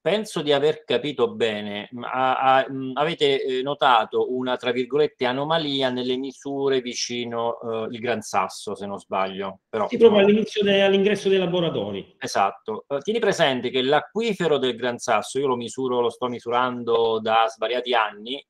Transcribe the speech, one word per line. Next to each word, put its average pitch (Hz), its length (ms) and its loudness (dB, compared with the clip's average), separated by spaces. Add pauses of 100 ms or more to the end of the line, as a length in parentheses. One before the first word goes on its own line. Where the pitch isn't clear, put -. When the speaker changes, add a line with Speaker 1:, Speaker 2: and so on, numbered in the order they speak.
Speaker 1:
penso 196 420 -2
di 147 100 2
aver 147 320 2
capito 123 500 0
bene, 104 560 -4
ma 120 200 -10
a-, 131 480 4
a-, 131 120 2
mm, 131 240 -8
avete, 143 480 0
eh, 127 200 -2
notato 123 720 2
una, 127 240 -2
tra 123 140 -2
virgolette, 127 560 0
anomalia 139 640 0
nelle 127 260 -2
misure 135 640 -2
vicino, 117 800 -4
eh, 113 300 -6
il 117 80 -10
Gran 110 240 -2
Sasso, 98 540 -4
se 101 100 -10
non 101 120 -8
sbaglio. 95 680 -6
Però, 104 200 -2
Speaker 2:
Sì, 240 80 -6
proprio 208 240 8
Speaker 1:
no. 196 60 6
Speaker 2:
all'inizio 208 360 2
de-, 196 200 4
all'ingresso 196 460 2
dei 196 100 4
laboratori. 147 800 -2
Speaker 1:
Esatto. 107 720 -2
Eh, 143 120 -4
tieni 220 180 -2
presente 143 520 2
che 127 120 0
l'acquifero 151 760 0
del 127 200 0
Gran 120 220 -4
Sasso, 110 420 0
io 143 80 0
lo 127 80 0
misuro, 123 440 -2
lo 117 100 2
sto 127 180 -6
misurando 117 920 0
da 110 280 2
svariati 120 440 -4
anni, 110 580 -2